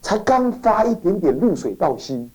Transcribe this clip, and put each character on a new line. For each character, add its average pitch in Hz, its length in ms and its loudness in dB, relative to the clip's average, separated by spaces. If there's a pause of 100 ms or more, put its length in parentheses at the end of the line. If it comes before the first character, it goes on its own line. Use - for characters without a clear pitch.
才 214 160 -2
刚 254 340 2
发 220 320 2
一 233 120 2
点 190 240 0
点 135 200 2
露 196 160 4
水 104 200 -6
道 143 200 0
心 120 400 -8